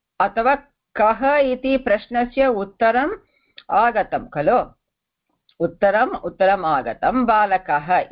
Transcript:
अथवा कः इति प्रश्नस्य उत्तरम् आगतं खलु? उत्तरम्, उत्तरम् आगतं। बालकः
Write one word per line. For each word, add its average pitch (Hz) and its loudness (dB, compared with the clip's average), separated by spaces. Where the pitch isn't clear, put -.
अथवा 226 0
कः 220 2
इति 262 0
प्रश्नस्य 240 -2
उत्तरम् 226 0
आगतं 208 0
खलु? 170 0
उत्तरम्, 202 0
उत्तरम् 185 -2
आगतं। 156 -2
बालकः 185 0